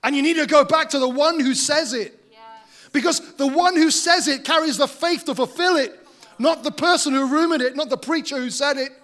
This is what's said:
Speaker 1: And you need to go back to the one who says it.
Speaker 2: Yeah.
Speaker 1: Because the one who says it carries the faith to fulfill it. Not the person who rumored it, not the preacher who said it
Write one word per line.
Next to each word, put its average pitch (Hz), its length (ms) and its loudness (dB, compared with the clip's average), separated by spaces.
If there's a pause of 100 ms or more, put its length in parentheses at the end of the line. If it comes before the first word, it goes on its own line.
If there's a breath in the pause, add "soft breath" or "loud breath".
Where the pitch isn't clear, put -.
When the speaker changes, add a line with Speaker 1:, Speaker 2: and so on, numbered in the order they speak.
Speaker 1:
And 269 100 0
you 277 80 2
need 320 140 2
to 302 100 0
go 294 180 6
back 311 260 0
to 277 100 0
the 254 80 0
one 294 320 0
who 262 120 0
says 294 400 -2
it. 220 240 -8 (140)
Speaker 2:
Yeah. - 80 -20 (540 loud breath)
Speaker 1:
Because 294 420 -2
the 277 140 -2
one 349 260 2
who 320 160 4
says 339 380 2
it 269 160 -4
carries 311 320 0
the 262 100 2
faith 330 380 -4
to 269 100 -4
fulfill 320 400 0
it. 262 240 -2 (400 loud breath)
Not 285 240 0
the 285 80 -4
person 311 440 0
who 269 120 0
rumored 311 360 0
it, 254 120 -2
not 277 160 -4
the 269 60 -2
preacher 285 400 -6
who 247 140 -6
said 285 260 -2
it 262 160 -6 (100)